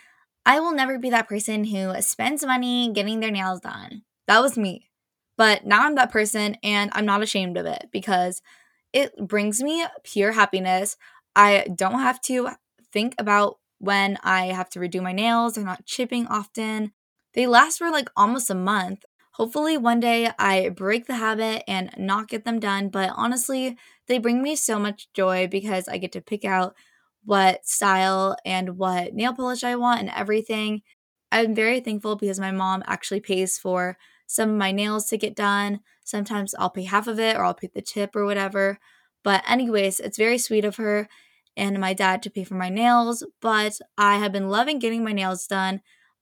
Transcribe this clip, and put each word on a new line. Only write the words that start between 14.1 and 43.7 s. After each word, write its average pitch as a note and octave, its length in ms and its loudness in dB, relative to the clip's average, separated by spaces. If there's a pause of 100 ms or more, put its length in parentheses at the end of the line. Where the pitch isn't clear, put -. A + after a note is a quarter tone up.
I F#3 240 0
have F#3 240 -6
to - 80 -14
redo F3+ 240 -4
my F#3 100 -4
nails. A#3 420 0
They're G#3+ 100 -6
not F#3 220 -8
chipping A#3+ 400 -4
often. G#3+ 680 -4 (420)
They B3 120 2
last B3+ 320 6
for, E4+ 120 -2
like, D4 260 -2
almost A#3 340 2
a F#3+ 40 0
month. F#3+ 500 -2 (320)
Hopefully D4+ 420 0
one A#3 200 2
day A#3 400 2
I F#3+ 300 2
break G3+ 380 -2
the C4 80 -4
habit A3 520 -2
and F#3 300 -4
not G3+ 320 -2
get A3 160 -8
them A3+ 160 -2
done, G3 300 -2
but F#3+ 260 -2
honestly, B3+ 640 -2 (280)
they B3 120 0
bring A#3+ 240 2
me D4 120 -2
so A3+ 240 -2
much G3+ 360 -4
joy F#3 320 2
because G3 420 -4
I - 80 -6
get F3+ 160 -8
to F3+ 80 -10
pick G#3+ 240 -8
out F#3+ 300 0 (500)
what G3 420 4
style F#3+ 800 2
and F#3 320 -4
what F#3 380 -2
nail A#3 180 -2
polish B3 320 -6
I B3 120 0
want A#3+ 240 2
and G3+ 100 -6
everything. G#3+ 720 -2 (500)
I'm A3 220 2
very A#3 260 2
thankful G#3+ 360 -4
because G3 220 -4
my F#3+ 120 -4
mom F#3+ 360 -2
actually G3+ 340 -4
pays F#3 380 -2
for F3+ 380 -2 (300)
some A3 240 0
of G#3+ 60 0
my G3 140 0
nails G#3 360 -2
to A3 100 -2
get G#3+ 180 -4
done. G3+ 460 0 (240)
Sometimes G3+ 540 -4
I'll F#3 120 0
pay F#3 140 -8
half G3+ 220 0
of A3 120 -4
it A3 180 2
or G3 80 0
I'll F3+ 100 0
pay - 180 -12
the G3 80 -8
tip G3+ 340 -6
or G#3 120 0
whatever. G3 520 0 (440)
But G3 260 2
anyways, A3 520 2
it's - 180 -8
very A#3 180 2
sweet G#3+ 280 0
of G3+ 120 -2
her G#3 320 -2 (480)
and G3 220 -2
my F#3+ 160 -2
dad F#3+ 280 0
to G3+ 80 -10
pay F#3 140 -8
for F#3+ 100 -10
my F#3 140 -4
nails, A#3 560 2 (160)
but G#3+ 380 0 (180)